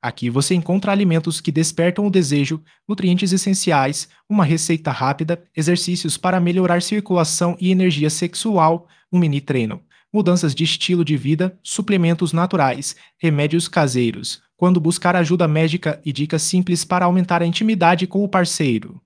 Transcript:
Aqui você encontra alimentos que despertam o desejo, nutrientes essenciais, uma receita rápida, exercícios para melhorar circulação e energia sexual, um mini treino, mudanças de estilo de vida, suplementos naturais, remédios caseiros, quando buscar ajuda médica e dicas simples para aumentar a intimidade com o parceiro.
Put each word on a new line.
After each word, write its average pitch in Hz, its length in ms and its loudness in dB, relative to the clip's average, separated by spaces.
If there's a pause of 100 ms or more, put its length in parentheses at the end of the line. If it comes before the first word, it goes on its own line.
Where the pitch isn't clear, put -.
Aqui 120 260 -4
você 139 260 0
encontra 185 380 0
alimentos 170 480 0
que - 100 -2
despertam 165 560 0
o 202 40 0
desejo, 151 520 0 (240)
nutrientes 190 460 0
essenciais, 160 720 0 (220)
uma 208 160 2
receita 160 460 0
rápida, 143 520 -2 (140)
exercícios 175 640 -2
para 185 200 0
melhorar 175 440 2
circulação 175 760 0
e 180 120 0
energia 170 400 2
sexual, 170 760 0 (240)
um 180 80 2
mini 147 220 2
treino, 123 400 -2 (320)
mudanças 175 420 2
de 165 80 -2
estilo 170 400 0
de 151 140 0
vida, 156 460 -2
suplementos 170 720 0
naturais, 151 600 -2 (200)
remédios 151 500 0
caseiros, 123 760 -2 (160)
quando 180 200 4
buscar 175 380 0
ajuda 175 320 2
médica 156 560 0
e 147 80 -4
dicas 156 300 -2
simples 180 420 0
para 180 220 0
aumentar 180 340 2
a 170 60 0
intimidade 180 600 2
com 196 160 -2
o 202 60 -2
parceiro. 165 760 -2